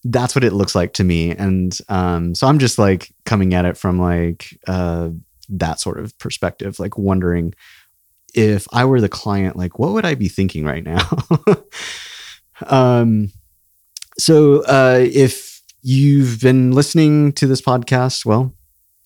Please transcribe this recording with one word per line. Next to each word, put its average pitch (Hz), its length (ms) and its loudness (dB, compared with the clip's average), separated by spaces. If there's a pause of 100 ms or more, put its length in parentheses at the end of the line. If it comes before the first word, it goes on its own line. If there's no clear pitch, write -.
that's 123 320 -2
what 127 80 0
it 113 80 2
looks 98 240 -2
like 90 200 -2
to 98 100 0
me. 85 260 0
And, 92 460 -2 (100)
um, 87 480 -2
so - 120 -2
I'm 147 120 4
just, 127 180 0
like, 98 360 0 (100)
coming 95 300 0
at 90 100 2
it 87 140 -2
from, 90 200 -2
like, 87 720 -2
uh, 85 440 -4 (360)
that 85 320 -6
sort - 200 -8
of 104 180 -12
perspective, - 600 -8
like, 95 180 -8
wondering 90 560 -2 (800)
if 107 400 0
I 123 120 4
were 131 140 4
the 104 80 2
client, 98 480 -4
like, 90 220 -6
what - 140 -2
would 214 120 -2
I 147 120 -2
be 107 120 -2
thinking 85 380 -4
right 73 180 -4
now? 87 240 -4 (380)
<laughs> 208 100 4 (1120)
Um, 117 640 2 (840)
so, 151 460 4
uh, 131 380 4
if - 600 0 (220)
you've 135 560 2
been 127 320 4
listening 147 640 2
to - 120 -2
this 131 160 0
podcast, 127 640 -2
well, 117 300 0 (500)